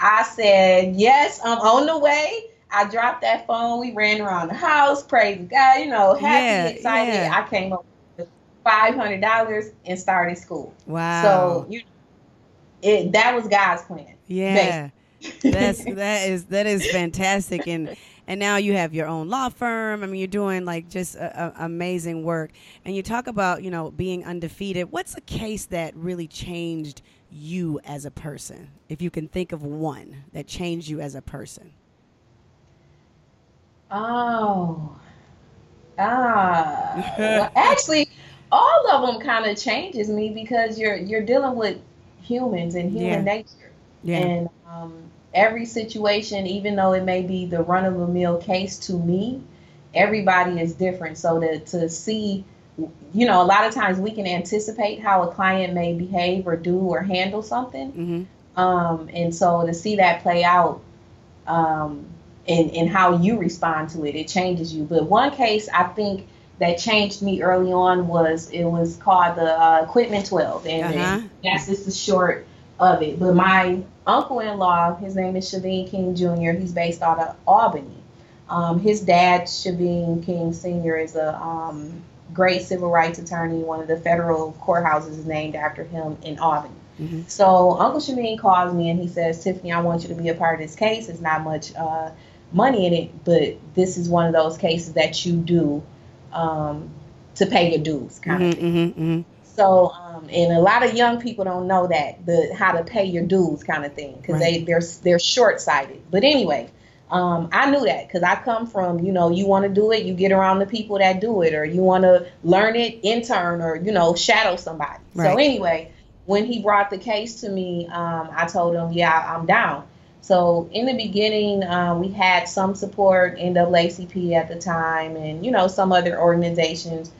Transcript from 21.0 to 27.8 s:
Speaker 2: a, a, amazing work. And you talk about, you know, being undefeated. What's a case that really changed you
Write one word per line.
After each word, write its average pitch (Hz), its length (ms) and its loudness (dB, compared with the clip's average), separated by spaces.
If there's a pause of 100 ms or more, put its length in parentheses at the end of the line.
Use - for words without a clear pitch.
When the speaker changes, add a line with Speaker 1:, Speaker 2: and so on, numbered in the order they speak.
Speaker 2:
a, 165 440 -10
a, 160 60 -8
amazing 170 600 -8
work. 160 260 -6 (340)
And 190 100 -10
you 190 80 -6
talk 233 260 -6
about, 190 340 -2
you 185 80 -10
know, 165 220 -8
being 180 320 -8
undefeated. 175 640 -8
What's 359 260 -10
a 339 60 -16
case 214 440 -10
that 165 300 -8
really 170 300 -8
changed 165 760 -10 (300)
you 160 540 -8